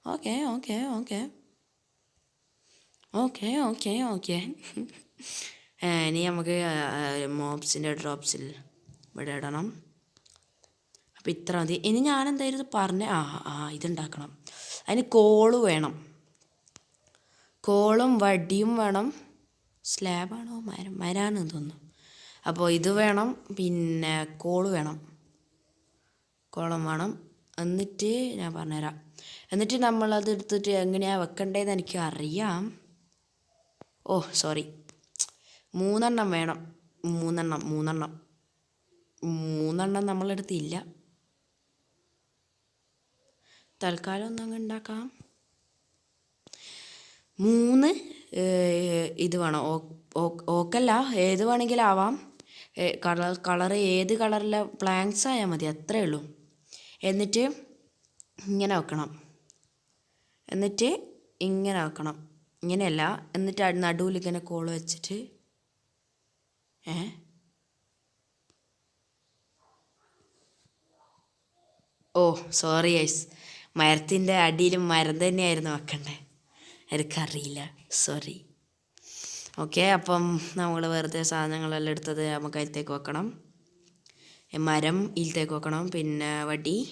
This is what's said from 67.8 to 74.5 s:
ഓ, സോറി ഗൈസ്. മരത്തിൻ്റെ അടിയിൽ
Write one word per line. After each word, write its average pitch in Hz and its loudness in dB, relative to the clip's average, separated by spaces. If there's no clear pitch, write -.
ഓ, - 10
സോറി 165 4
ഗൈസ്. 156 2
മരത്തിൻ്റെ 156 6
അടിയിൽ 175 4